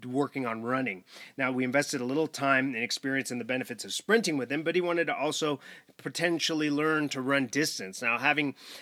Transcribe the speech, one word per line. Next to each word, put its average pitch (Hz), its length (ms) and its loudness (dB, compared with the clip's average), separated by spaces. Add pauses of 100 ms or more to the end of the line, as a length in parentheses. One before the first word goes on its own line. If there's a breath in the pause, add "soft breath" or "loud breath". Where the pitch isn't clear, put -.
working 131 400 -2
on 113 180 -4
running. 120 400 -2 (340 loud breath)
Now, 131 140 0
we 127 140 2
invested 139 340 0
a 123 60 -2
little 147 220 0
time 135 460 2
and 113 80 -2
experience 135 500 -2
in 123 60 -4
the 120 60 -4
benefits 127 400 -4
of 98 100 -8
sprinting 196 440 2
with 120 120 -2
him, 151 140 -2
but 165 100 0
he 180 60 4
wanted 170 280 2
to 147 80 0
also 147 440 0 (380 loud breath)
potentially 160 720 0
learn 151 400 2
to 135 120 -4
run 135 260 2
distance. 113 540 -2
Now, 117 160 0
having, 143 380 2 (260 loud breath)